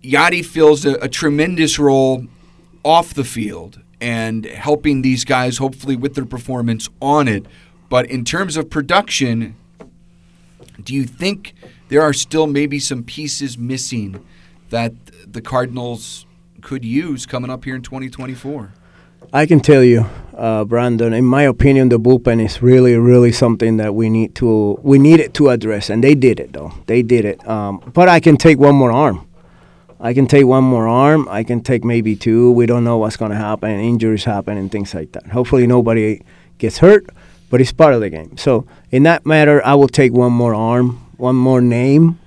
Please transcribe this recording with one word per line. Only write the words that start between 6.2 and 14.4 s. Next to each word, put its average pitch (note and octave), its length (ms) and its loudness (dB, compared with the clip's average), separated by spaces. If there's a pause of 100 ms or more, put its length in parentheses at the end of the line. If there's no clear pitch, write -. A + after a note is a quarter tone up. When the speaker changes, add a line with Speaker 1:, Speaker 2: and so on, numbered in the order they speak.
Speaker 1:
performance A#2+ 640 -8 (140)
on C#3+ 260 0
it. G2+ 180 -4 (460)
But B2 180 0
in B2+ 140 -8
terms E3 320 -6
of D#3 140 -8
production, C3+ 840 -4 (1300)
do B2+ 140 -12
you C#3 80 -4
think F#3 500 -10 (360)
there C#3+ 120 2
are D3+ 120 0
still D#3 340 -2
maybe C#3+ 320 -4
some B2+ 240 -8
pieces C#3 540 -12
missing A#2+ 680 -10 (460)